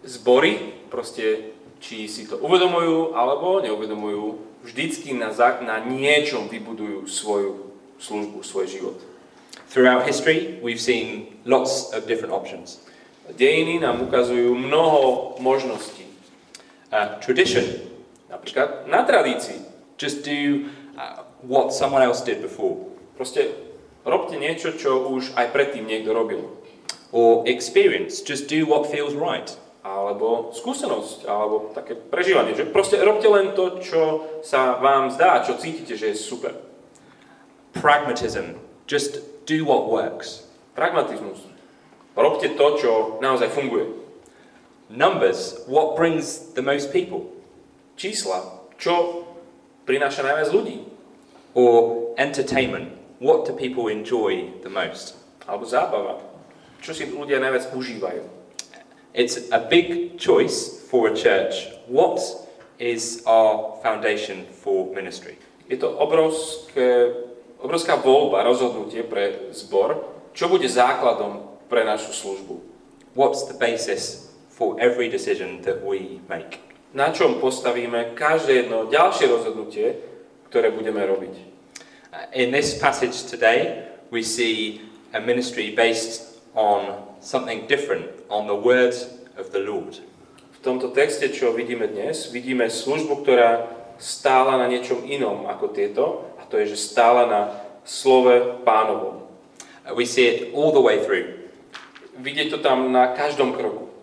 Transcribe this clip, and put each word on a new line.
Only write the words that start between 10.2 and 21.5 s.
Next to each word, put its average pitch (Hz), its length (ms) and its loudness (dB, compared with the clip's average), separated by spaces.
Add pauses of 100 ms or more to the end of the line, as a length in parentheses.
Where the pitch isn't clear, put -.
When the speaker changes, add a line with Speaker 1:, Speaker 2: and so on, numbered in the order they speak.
Speaker 2:
we've 117 180 -6
seen 107 540 -2 (100)
lots 131 480 0
of 110 140 -6
different 113 260 -4
options. - 460 -10 (500)
Speaker 1:
Dejiny 156 480 2
nám 127 320 -2
ukazujú 123 480 2
mnoho 139 800 4
možností. 127 720 -2 (840)
Speaker 2:
Uh, 104 320 -2
tradition. - 400 2 (720)
Speaker 1:
Napríklad - 560 -4
na 202 160 4
tradícii. 165 560 2 (400)
Speaker 2:
Just 143 240 -6
do, 143 400 0 (320)
uh, - 240 -12 (240)
what 131 240 2